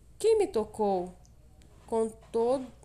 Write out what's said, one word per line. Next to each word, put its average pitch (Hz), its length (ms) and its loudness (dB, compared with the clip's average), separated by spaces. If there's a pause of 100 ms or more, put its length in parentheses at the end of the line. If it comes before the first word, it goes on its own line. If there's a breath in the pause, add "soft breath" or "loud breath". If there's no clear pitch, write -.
(200)
"Quem 440 180 4
me 403 80 4
tocou?" 202 680 -2 (720)
Com 226 220 0 (220)
todo... 247 360 0 (180)